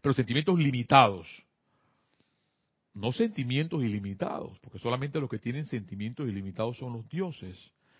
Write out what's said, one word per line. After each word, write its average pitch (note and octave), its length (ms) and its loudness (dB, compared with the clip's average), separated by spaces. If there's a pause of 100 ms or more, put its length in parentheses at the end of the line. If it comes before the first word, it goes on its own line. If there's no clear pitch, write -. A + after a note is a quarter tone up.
pero C#3 100 2
sentimientos D3 460 2
limitados, B2 720 6 (1700)
no G#2+ 160 -2
sentimientos D#3 720 0
ilimitados, G2+ 760 -4
porque - 180 -16
solamente C3+ 420 -2
los C3+ 80 -2
que A2+ 100 -6
tienen C3 280 -4
sentimientos A2 600 -6
ilimitados G2+ 520 -4
son B2 160 -8
los A2+ 140 -10
dioses. D#3 480 -8 (440)